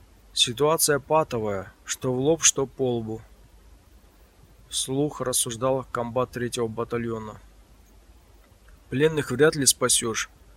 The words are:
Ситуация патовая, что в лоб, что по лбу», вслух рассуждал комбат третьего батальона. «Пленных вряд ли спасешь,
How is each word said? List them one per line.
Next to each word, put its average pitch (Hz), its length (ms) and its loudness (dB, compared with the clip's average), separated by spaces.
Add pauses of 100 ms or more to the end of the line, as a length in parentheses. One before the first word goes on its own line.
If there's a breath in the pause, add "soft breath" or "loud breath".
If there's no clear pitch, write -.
(340)
Ситуация 143 640 2
патовая, 110 720 0 (140)
что - 280 -4
в 127 60 0
лоб, 156 240 2
что - 220 -4
по 123 320 -4
лбу», 110 240 -8 (1500)
вслух 139 540 -2
рассуждал 127 680 0
комбат 120 420 -2
третьего 120 360 -2
батальона. 113 720 -6 (1500)
«Пленных 147 420 2
вряд 151 240 6
ли 139 100 0
спасешь, - 640 0 (280)